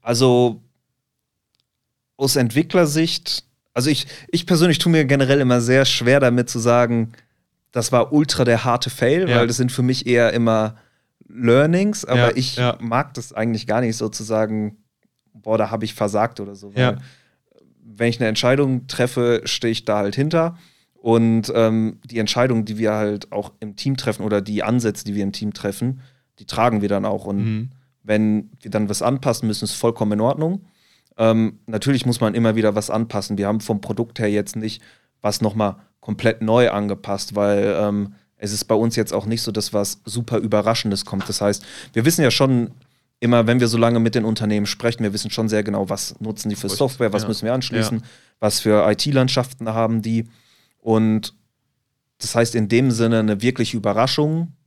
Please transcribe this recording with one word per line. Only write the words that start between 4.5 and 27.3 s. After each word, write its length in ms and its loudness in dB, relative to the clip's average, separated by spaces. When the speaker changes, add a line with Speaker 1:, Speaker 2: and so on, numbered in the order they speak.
Speaker 1:
tue 140 2
mir 120 4
generell 360 4
immer 200 4
sehr 240 4
schwer 360 4
damit 300 2
zu 80 -4
sagen, 540 2
das 200 -2
war 200 2
ultra 320 2
der 200 2
harte 260 0
Fail, 380 0
Speaker 2:
Ja. 100 2
Speaker 1:
weil 80 2
das 100 -2
sind 140 0
für 120 -4
mich 240 0
eher 260 4
immer 440 0
Learnings, 760 2
aber 260 2
Speaker 2:
Ja, 60 -2
Speaker 1:
ich 200 -4
Speaker 2:
ja. 240 0
Speaker 1:
mag 340 -4
das 180 -10
eigentlich 360 -2
gar 120 0
nicht 160 -2
so 120 -4
zu 160 -10
sagen, 540 -2
"Boah, 260 -4
da 120 0
hab 140 -4
ich 100 -8
versagt" 460 -2
oder 160 -12
so, 180 -20
weil 80 2
Speaker 2:
Ja. 140 2
Speaker 1:
wenn 240 -2
ich 100 -2
eine 100 0
Entscheidung 600 0
treffe, 560 0
stehe 280 -4
ich 120 -6
da 140 0
halt 180 -2
hinter. 400 0
Und, 600 2
ähm, 500 2
die 140 -8
Entscheidungen, 460 0
die 140 -8
wir 160 0
halt 380 -4
auch 280 -8
im 160 -12
Team 200 -2
treffen 280 -4
oder 180 0
die 200 -4
Ansätze, 420 0
die 100 -6
wir 80 -2
im 100 -4
Team 220 -8
treffen, 460 -4
die 60 -20
tragen 360 0
wir 60 -2
dann 160 -2
auch. 200 -4
Und 140 -4